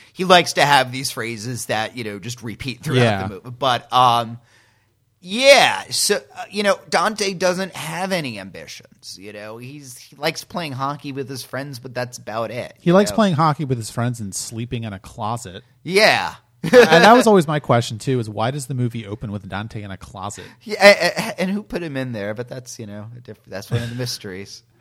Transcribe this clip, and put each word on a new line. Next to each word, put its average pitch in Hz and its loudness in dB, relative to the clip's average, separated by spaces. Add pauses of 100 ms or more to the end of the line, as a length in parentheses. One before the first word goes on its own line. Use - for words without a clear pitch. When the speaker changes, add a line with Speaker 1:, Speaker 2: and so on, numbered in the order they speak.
(120)
Speaker 1:
he 180 -6
likes 180 6
to 156 4
have 135 4
these 131 -6
phrases 113 -8
that, 110 -2
you 123 -8
know, 104 -8
just 117 -12
repeat 117 -10
throughout 131 0
Speaker 2:
Yeah. 101 2
Speaker 1:
the 101 -10
movie. 92 -16
But, 123 -2
um, 120 4 (840)
yeah, 190 4
so, 202 0 (200)
uh, 180 -12
you 202 -4
know, 196 2 (100)
Dante 202 0
doesn't 180 -2
have 165 -6
any 139 -4
ambitions, - -18
you 98 -18
know? 107 -14
He's, 131 -18
he - -20
likes 160 -4
playing 170 -8
hockey 143 -6
with 131 -8
his 131 -10
friends, 135 -10
but 127 -16
that's 123 -8
about 110 -6
it, 113 -10
Speaker 2:
He - -2
Speaker 1:
you 170 4
Speaker 2:
likes 208 4
Speaker 1:
know? 202 -6
Speaker 2:
playing 196 2
hockey 156 0
with 131 -2
his 110 -8
friends 120 -4
and 98 -10
sleeping 117 -8
in 113 -8
a 95 -12
closet. 107 -10 (200)
Speaker 1:
Yeah. 151 2
<laughs> - -20 (160)
Speaker 2:
And - -2 (320)
that 214 10
was 247 6
always 196 6
my 151 -2
question, 120 0
too, 131 -2
is 107 -6
why 107 -2
does 139 -8
the 143 -8
movie 120 -4
open 104 -10
with 101 -8
Dante 104 -10
in 101 -12
a 92 -12
closet? 95 -14 (200)
Speaker 1:
Yeah, 208 -8 (100)
a-, 170 6 (160)
a-, 220 -12
and 185 -2
who 208 -4
put 180 -8
him 156 -8
in 131 -4
there? 104 -6
But 123 -10
that's, 127 -14
you 113 -12
know, 104 -14
a 123 -20
diff-, 110 -20
that's 95 -10
one 117 0
of 117 -8
the 120 -12
mysteries. 104 -10
<laughs> - -20